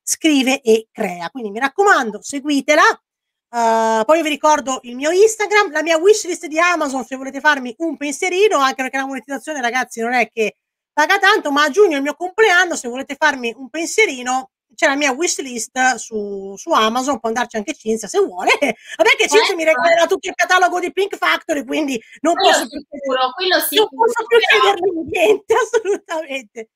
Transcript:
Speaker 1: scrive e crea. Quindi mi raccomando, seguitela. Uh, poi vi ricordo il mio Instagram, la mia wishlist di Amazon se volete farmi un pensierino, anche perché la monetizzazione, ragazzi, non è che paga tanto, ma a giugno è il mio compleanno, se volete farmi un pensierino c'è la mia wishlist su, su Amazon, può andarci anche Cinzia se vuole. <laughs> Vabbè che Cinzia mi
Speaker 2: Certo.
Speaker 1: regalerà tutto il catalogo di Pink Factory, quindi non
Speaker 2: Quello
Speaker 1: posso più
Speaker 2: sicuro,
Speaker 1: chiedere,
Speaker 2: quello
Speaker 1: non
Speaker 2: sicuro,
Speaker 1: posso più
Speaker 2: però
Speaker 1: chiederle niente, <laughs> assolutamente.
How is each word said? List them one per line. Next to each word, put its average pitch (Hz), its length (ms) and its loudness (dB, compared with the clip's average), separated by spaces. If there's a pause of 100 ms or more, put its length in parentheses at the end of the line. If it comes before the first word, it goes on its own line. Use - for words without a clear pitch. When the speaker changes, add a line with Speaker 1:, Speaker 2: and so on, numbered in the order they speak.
Speaker 1:
scrive 269 600 0
e 220 300 2
crea. 175 380 -6
Quindi 226 220 -10
mi 214 80 -8
raccomando, 269 640 0
seguitela. 285 580 0 (720)
Uh, 226 520 2
poi 320 180 4
vi 311 60 -2
ricordo 294 540 0
il 240 120 -14
mio 285 160 -2
Instagram, 415 600 2
la 302 120 -2
mia 330 160 0
wishlist 349 480 2
di 302 120 -4
Amazon 311 460 0
se 269 100 -10
volete 269 240 -12
farmi 269 400 0
un 330 180 -4
pensierino, 370 600 0
anche 262 240 0
perché 262 160 -6
la 269 80 -4
monetizzazione, 269 560 -10
ragazzi, 240 400 -4
non 240 120 -4
è 233 180 0
che 214 260 -4 (340)
paga 311 280 2
tanto, 381 320 4
ma 294 140 4
a 302 40 0
giugno 359 240 4
è 277 40 -2
il 277 40 -2
mio 285 140 -4
compleanno, 359 600 2
se 247 120 -10
volete 269 280 -8
farmi 262 400 -2
un 262 140 -18
pensierino 262 800 -2 (240)
c'è 320 140 0
la 277 80 2
mia 285 160 0
wishlist 254 840 -2
su, 202 600 -10
su 330 140 -8
Amazon, 254 480 0
può 226 100 -4
andarci 233 280 -4
anche 220 180 -6
Cinzia 220 320 -4
se 339 120 -2
vuole. 302 300 0
<laughs> - 480 -2
Vabbè 349 200 6
che - 100 0
Cinzia 427 280 4
mi 320 80 -4
Speaker 2:
Certo. 311 180 2
Speaker 1:
regalerà 339 260 4
tutto 370 200 -2
il - 60 -8
catalogo 359 460 2
di 349 120 -4
Pink 392 240 -4
Factory, 320 480 -2
quindi 277 380 -4 (200)
non 330 120 2
Speaker 2:
Quello 370 160 2
Speaker 1:
posso 285 180 2
più 285 120 -12
Speaker 2:
sicuro, 277 400 -6
Speaker 1:
chiedere, 262 160 -2
Speaker 2:
quello 370 220 0
Speaker 1:
non 330 100 -2
Speaker 2:
sicuro, 403 220 2 (160)
Speaker 1:
posso 466 200 -2
più 466 140 2
Speaker 2:
però 415 220 2
Speaker 1:
chiederle 359 500 0
niente, - 420 0
<laughs> 480 80 2
assolutamente. 320 1160 -6